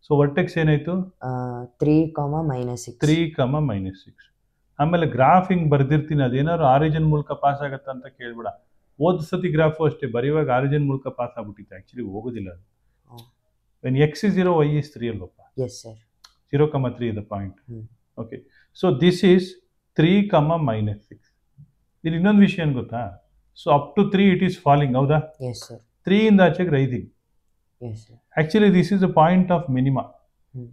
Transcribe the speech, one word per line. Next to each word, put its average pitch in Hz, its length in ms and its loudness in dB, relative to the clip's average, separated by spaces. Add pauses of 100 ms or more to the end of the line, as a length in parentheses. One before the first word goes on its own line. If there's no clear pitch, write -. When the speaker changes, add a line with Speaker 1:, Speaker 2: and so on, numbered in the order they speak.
(100)
Speaker 1:
So, 147 60 2
vertex 143 400 0
ಏನಾಯ್ತು? 156 380 0 (280)
Speaker 2:
ಆ, 127 80 -8 (460)
three 151 240 2 (100)
comma 151 320 -6
minus 123 400 -6
six. - 160 -18
Speaker 1:
Three 156 320 0
comma 143 320 -2
minus 98 360 -6
six. - 180 -20 (640)
ಆಮೇಲೆ 165 260 0
ಗ್ರಾಫ್ 160 460 2
ಹಿಂಗ್ 170 180 0
ಬರ್ದಿರ್ತೀನಿ, 143 520 0
ಅದೇನಾದ್ರು 143 440 0
ಆರಿಜಿನ್ 156 460 2
ಮೂಲಕ 147 200 -2
ಪಾಸ್ 143 300 -2
ಆಗತ್ತಾ 135 280 -10
ಅಂತ 131 160 -14
ಕೇಳ್ಬೇಡ. 120 400 -14 (520)
ಹೋದ್ 160 240 0
ಸತಿ 185 260 -4
ಗ್ರಾಫು 156 360 0
ಅಷ್ಟೇ, 143 220 -2
ಬರೆಯುವಾಗ 131 440 -2
ಆರಿಜಿನ್ 139 360 0
ಮೂಲಕ 135 200 -4
ಪಾಸ್ 120 320 -10
ಆಗ್ಬಿಟ್ಟಿತ್ತು, 104 400 -16
actually 123 340 -14
ಹೋಗೋದಿಲ್ಲ 110 380 -12
ಅದು. 87 140 -20 (460)
Speaker 2:
ಹ್ಮ್. 120 140 -20 (600)
Speaker 1:
When 127 120 -2 (140)
X - 20 -14 (160)
is 190 100 0
zero, 185 220 2
Y 147 180 2
is 147 160 -6
three 117 140 -8
ಅಲ್ವಪ್ಪ? 98 320 -12 (200)
Speaker 2:
Yes, 120 200 -6
sir. 117 120 -20 (600)
Speaker 1:
Zero 143 200 2
comma 135 240 -2
three 120 140 -6
is 101 80 -6
the 104 160 -12
point. 98 220 -10 (140)
Speaker 2:
ಹ್ಮ್. 113 140 -16 (380)
Speaker 1:
Okay. 110 180 -14 (400)
So 190 60 0 (180)
this 180 140 6 (160)
is 185 80 4 (540)
three 170 220 4 (160)
comma 156 220 2 (140)
minus 107 300 -4 (100)
six. - 100 -20 (840)
ಇಲ್ಲಿ 165 120 -2
ಇನ್ನೊಂದು 202 240 4
ವಿಷಯ 185 220 4
ಏನ್ 151 120 0
ಗೊತ್ತಾ? 117 280 -6 (580)
So - 160 -6
up - 100 0 (100)
to 202 60 4 (100)
three 196 220 4
it - 140 0
is 185 80 -4 (100)
falling, 143 300 4
ಹೌದಾ? 139 220 2 (280)
Speaker 2:
Yes, 120 200 -10
sir. 117 120 -18 (280)
Speaker 1:
Three 202 240 4
ಇಂದ 202 100 6
ಆಚೆಗೆ 180 300 2
ರೈಸಿಂಗ್. 127 380 -2 (720)
Speaker 2:
Yes, 113 220 -14
sir. - 120 -20 (240)
Speaker 1:
Actually 208 380 4
this 175 160 2
is 196 120 2
the 180 140 0
point 180 360 4
of 160 60 -2 (160)
minima. 131 260 0 (500)
Speaker 2:
ಹ್ಮ್. 123 180 -16